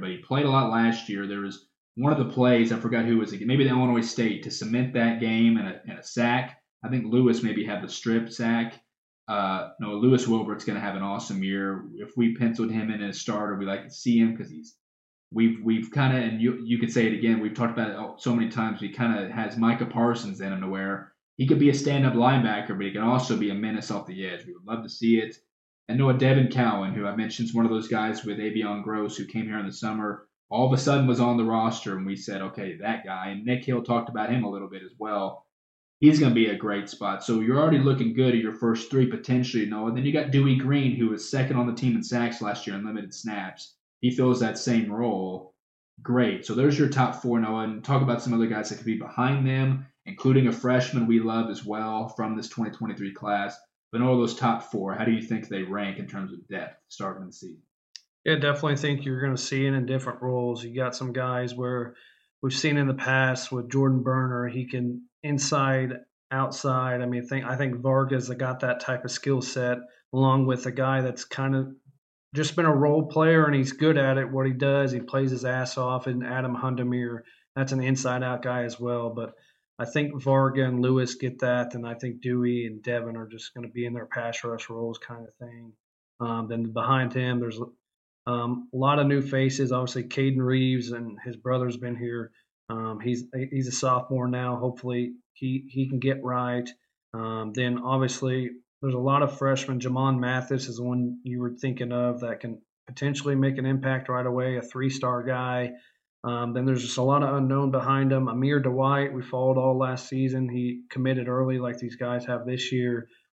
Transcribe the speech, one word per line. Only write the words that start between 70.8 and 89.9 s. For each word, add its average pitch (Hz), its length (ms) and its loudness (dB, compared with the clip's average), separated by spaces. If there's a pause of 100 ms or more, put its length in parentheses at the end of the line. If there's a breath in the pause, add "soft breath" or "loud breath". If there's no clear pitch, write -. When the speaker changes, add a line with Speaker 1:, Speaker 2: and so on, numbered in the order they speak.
Speaker 2:
that's 127 240 -4
kind 135 300 -2
of 135 140 0 (640)
just 151 220 -2
been 170 100 4
a 156 80 6
role 147 320 4
player, 156 400 6
and 147 80 4
he's 135 180 2
good 156 240 4
at 135 220 4
it, 127 120 -2
what 135 160 0
he 131 60 0
does. 139 400 2
He 123 80 -2
plays 135 300 0
his 127 160 -4
ass 127 320 -2
off, 127 300 -2
and 123 180 -2
Adam 127 280 -2
Hundemir, 123 640 -2 (360 soft breath)
that's 135 160 0
an 131 100 0
inside-out 127 600 0
guy 123 220 -2
as - 140 -8
well. 120 320 -2
But 113 220 -8 (460 soft breath)
I 117 80 -6
think 147 360 -2
Varga 135 420 4
and 123 180 0
Lewis 127 320 2
get 127 240 -6
that, 123 360 0
and 117 120 -8
I 117 80 -8
think 120 260 -10
Dewey 123 460 0
and 107 160 -12
Devin 120 340 -4
are 113 100 -10
just 110 280 -16
gonna 120 140 -12
be 120 180 -6
in 120 80 -6
their 117 120 -8
pass 117 380 -6
rush 117 240 -8
roles 117 300 -8
kind 117 280 -16
of - 100 -20
thing. 117 360 -18 (480)
Um, 117 280 -4
then 113 240 -4
behind 123 420 0
him, 123 260 0
there's, 113 180 -6 (680)
um, 120 480 -2
a - 20 -4
lot 139 220 4
of 143 80 4
new 139 160 4
faces. 135 500 2
Obviously, 127 320 -2